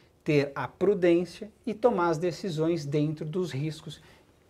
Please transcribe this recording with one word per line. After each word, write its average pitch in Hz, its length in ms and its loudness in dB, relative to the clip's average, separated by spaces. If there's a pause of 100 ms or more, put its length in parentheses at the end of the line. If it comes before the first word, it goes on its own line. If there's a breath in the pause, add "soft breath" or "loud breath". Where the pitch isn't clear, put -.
(240 soft breath)
ter 143 300 2
a 127 140 -6
prudência 180 840 2 (140)
e 214 80 -2
tomar 202 360 2
as 156 100 0
decisões 165 640 -2
dentro 151 400 -2
dos 170 260 -4
riscos 151 480 -8 (500 soft breath)